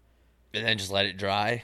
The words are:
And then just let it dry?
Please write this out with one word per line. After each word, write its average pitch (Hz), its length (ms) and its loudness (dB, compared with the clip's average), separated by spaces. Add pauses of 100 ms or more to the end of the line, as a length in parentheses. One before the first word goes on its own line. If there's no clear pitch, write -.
(540)
And 107 120 -4
then 110 120 2
just 98 120 -6
let 98 160 2
it 92 120 -4
dry? 104 460 0